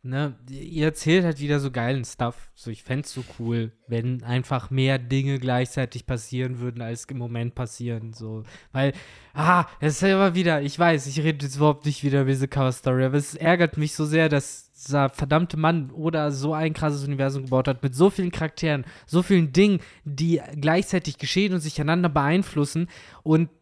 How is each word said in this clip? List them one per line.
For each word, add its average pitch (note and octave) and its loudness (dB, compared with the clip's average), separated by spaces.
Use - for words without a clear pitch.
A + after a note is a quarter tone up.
ne, C3+ -4
ihr D3+ -4
erzählt D#3+ 4
halt D#3+ 0
wieder D3 0
so C#3 -2
geilen B2 -2
Stuff. - -6
So, - -12
ich A2 -12
fänd's C#3 -4
so B2+ -8
cool, A#2 -2
wenn A#2+ -2
einfach B2 -2
mehr C3+ 2
Dinge C3+ -2
gleichzeitig B2+ -2
passieren B2+ -6
würden, A#2+ -6
als A#2 -8
im C#3 -10
Moment A#2 -6
passieren. A#2 -6
So. A2 -10
Weil, C#3 2
ah, E3+ 4
es D3 0
ist - -4
ja G3 4
immer F#3+ 4
wieder, E3+ 2
ich C#3+ -6
weiß, D#3+ 4
ich C#3+ -4
rede D3+ 0
jetzt C3 -8
überhaupt D3 4
nicht D3 -2
wieder C#3 2
über C3+ 2
diese C3+ 0
Cover-Story, C3 0
aber C3 0
es C#3+ -2
ärgert E3 2
mich D3+ -2
so D#3 -2
sehr, D#3+ 4
dass - -2
dieser C#3 0
verdammte D#3 0
Mann D#3 0
oder D#3 -2
so C#3+ -2
ein D#3 0
krasses D3 -2
Universum C#3 -2
gebaut C3 2
hat, C3 -2
mit C3 -2
so F3 6
vielen F#3 -2
Charakteren, D3+ -2
so E3+ 2
vielen E3+ 4
Dingen, F#3+ 6
die D3 0
gleichzeitig E3+ 0
geschehen F#3 0
und F#3 0
sich D3+ -8
einander E3 0
beeinflussen D3+ 0
und D#3+ 4